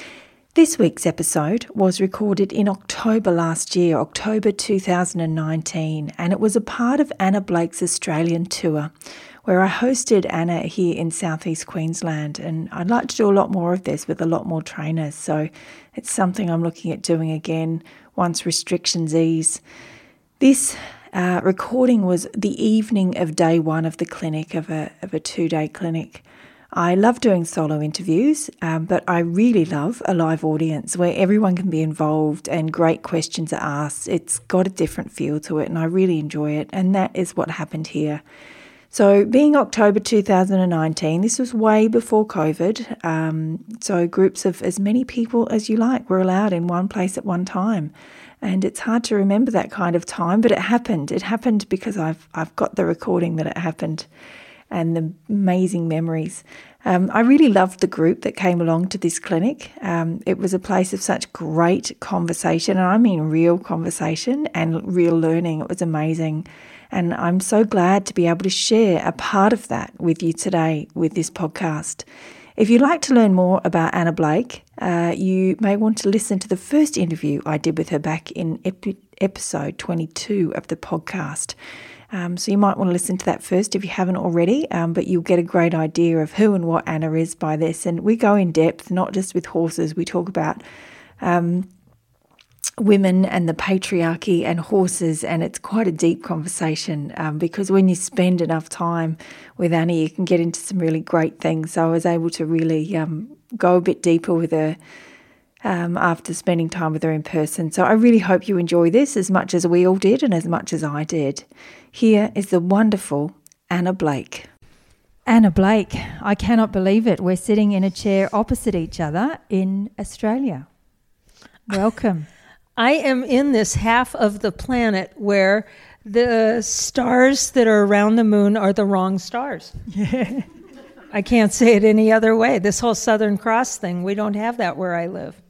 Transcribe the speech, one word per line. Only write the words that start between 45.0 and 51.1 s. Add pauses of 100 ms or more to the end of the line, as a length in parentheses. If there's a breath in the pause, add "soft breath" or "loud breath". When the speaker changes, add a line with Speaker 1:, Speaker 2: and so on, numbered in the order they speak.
Speaker 1:
people
as
you
like
were
allowed
in
one
place
at
one
time. (480 loud breath)
And
it's
hard
to
remember
that
kind
of
time,
but
it
happened.